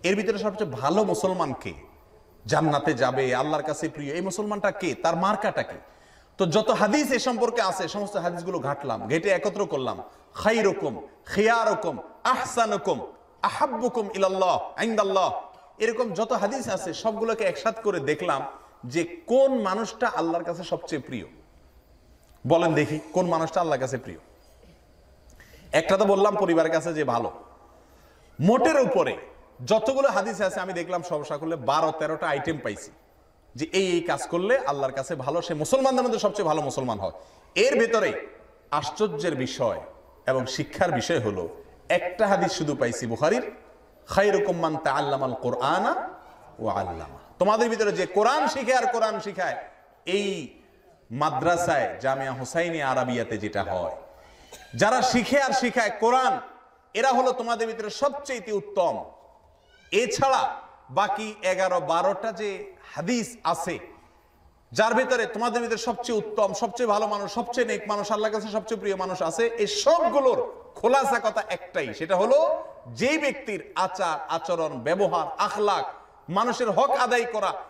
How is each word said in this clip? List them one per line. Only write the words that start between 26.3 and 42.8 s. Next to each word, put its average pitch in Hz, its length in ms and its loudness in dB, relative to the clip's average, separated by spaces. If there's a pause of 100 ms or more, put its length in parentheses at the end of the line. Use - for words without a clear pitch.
পরিবারের 165 360 4
কাছে 165 220 0
যে 151 100 0
ভালো। 117 280 0 (1080)
মোটের 277 400 6
উপরে 185 360 2 (480)
যতগুলো 254 440 2
হাদিস 196 320 0
আছে 190 200 -2
আমি 185 120 -6
দেখলাম 175 300 -4
সব 160 220 -4
সাকুল্যে 160 320 -4
বারো 147 420 2
তেরোটা 156 300 -2
আইটেম 147 340 -2
পাইছি 104 280 -8 (640)
যে 143 180 -4
এই 185 200 2
এই 175 80 4
কাজ 160 260 -4
করলে 196 320 2
আল্লাহর 139 340 -2
কাছে 135 220 -6
ভালো, 147 280 -2
সে 170 120 -4
মুসলমানদের 254 500 2
মধ্যে 226 140 0
সবচেয়ে 196 300 0
ভালো 151 140 2
মুসলমান 127 360 -4
হয়। 95 120 -4 (440)
এর 226 240 4
ভেতরে 220 480 2 (440)
আশ্চর্যের 160 640 -2
বিষয় 127 460 -2 (460)
এবং 127 200 2
শিক্ষার - 460 -2
বিষয় 131 280 0
হলো 98 280 -2 (400)
একটা 180 380 2
হাদিস 180 260 2
শুধু 147 240 -2
পাইছি 120 300 -2